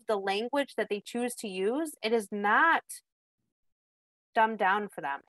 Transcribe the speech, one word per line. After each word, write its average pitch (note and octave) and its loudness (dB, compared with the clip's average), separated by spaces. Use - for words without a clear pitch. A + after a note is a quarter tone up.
the G#3+ 2
language G3 -2
that G3 -2
they G3+ -2
choose A#3+ -4
to A3+ -10
use. A3+ -2
It A3 0
is A3 0
not A3+ 4
dumbed A3 2
down G3+ 2
for - -12
them. C#3 -6